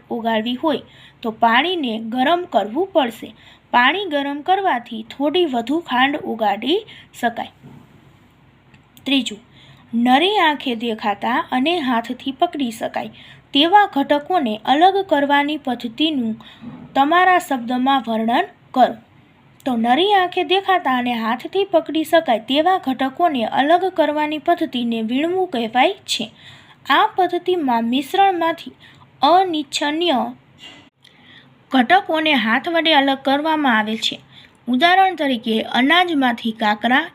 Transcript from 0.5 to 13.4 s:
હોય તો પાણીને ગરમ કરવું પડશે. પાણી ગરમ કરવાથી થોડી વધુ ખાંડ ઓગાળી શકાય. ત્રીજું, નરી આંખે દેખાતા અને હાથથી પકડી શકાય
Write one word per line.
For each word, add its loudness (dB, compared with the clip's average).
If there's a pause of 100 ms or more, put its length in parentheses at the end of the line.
હોય -2 (400)
તો -6
પાણીને 0
ગરમ -2
કરવું -2
પડશે. -2 (360)
પાણી 2
ગરમ -4
કરવાથી -2 (120)
થોડી 0
વધુ -2
ખાંડ 0
ઓગાળી -2 (340)
શકાય. -6 (1500)
ત્રીજું, -2 (560)
નરી 2
આંખે 0
દેખાતા -4
અને 0
હાથથી -4
પકડી -2
શકાય -8 (460)